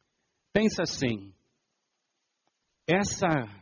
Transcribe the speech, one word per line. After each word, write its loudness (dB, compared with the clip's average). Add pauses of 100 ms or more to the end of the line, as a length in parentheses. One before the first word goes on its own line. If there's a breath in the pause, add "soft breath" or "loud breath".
(540)
pensa 2
assim, -4 (1500)
"Essa 0 (340)